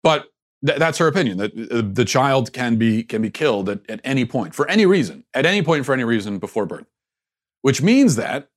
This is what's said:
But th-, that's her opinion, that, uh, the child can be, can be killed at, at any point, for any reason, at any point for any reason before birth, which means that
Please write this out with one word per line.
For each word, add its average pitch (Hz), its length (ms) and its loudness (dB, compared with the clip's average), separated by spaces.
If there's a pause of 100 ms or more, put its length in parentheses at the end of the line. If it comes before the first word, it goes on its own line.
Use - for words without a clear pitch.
But 151 240 2 (400)
th-, 143 140 2
that's 160 180 2
her 170 80 2
opinion, 143 320 0
that, 104 140 -4 (180)
uh, 117 140 0
the 101 200 0
child 135 480 0
can 123 220 -2
be, 113 300 2
can 110 180 -6
be 107 80 -4
killed 104 380 0
at, 101 200 -8
at 110 140 -12
any 135 220 -2
point, 123 280 -6
for 147 160 -2
any 208 160 2
reason, 175 380 0 (100)
at 135 140 0
any 196 160 0
point 147 240 0
for 139 60 -2
any 127 100 0
reason 104 360 -2
before 95 280 -4
birth, 80 200 -14 (760)
which 131 200 0
means 220 340 4
that 127 400 -6